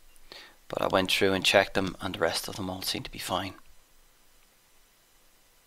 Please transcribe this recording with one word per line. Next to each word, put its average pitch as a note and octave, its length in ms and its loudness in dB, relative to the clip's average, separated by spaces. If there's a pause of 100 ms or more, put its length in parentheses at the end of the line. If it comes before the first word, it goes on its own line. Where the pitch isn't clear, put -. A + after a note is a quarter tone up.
(680)
But - 160 -4
I - 40 2
went F#2+ 220 4
through G2 240 4
and F#2 100 0
checked G2 300 6
them, F#2+ 280 -2
and F#2+ 120 -6
the - 60 -10
rest - 280 0
of G#2+ 100 -8
them F#2+ 120 -6
all F#2 140 -8
seem - 180 -4
to - 80 -10
be - 80 -14
fine. F#2+ 380 -4 (2000)